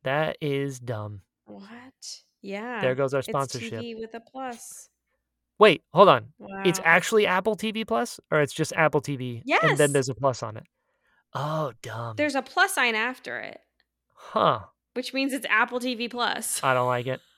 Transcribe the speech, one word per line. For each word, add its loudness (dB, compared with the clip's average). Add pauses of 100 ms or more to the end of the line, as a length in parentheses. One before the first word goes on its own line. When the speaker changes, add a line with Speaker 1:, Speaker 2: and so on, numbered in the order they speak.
Speaker 1:
That 0
is -4
dumb. -8 (240)
Speaker 2:
What? -18 (200)
Yeah. -8
Speaker 1:
There 2
goes -2
our 2
Speaker 2:
It's -8
Speaker 1:
sponsorship. -4
Speaker 2:
T -10
V -12
with -12
a -12
plus. -14 (680)
Speaker 1:
Wait, 8 (120)
hold 10
on. 4 (320)
It's 2
Speaker 2:
Wow. -8
Speaker 1:
actually 4
Apple 0
T -4
V -4
Plus, -4 (100)
or 4
it's 0
just -4
Apple 2
T -6
V, -8 (260)
and 2
then 6
Speaker 2:
Yes. 0
Speaker 1:
there's 2
a -6
plus 0
on -10
it? -16 (680)
Oh, -4
dumb. -8
Speaker 2:
There's 0
a 0
plus 0
sign 2
after -4
it. -14 (540)
Speaker 1:
Huh. 0 (320)
Speaker 2:
Which -8
means -2
it's -6
Apple 2
T -2
V -6
Plus. -4
Speaker 1:
I 2
don't 2
like -2
it. -4 (180)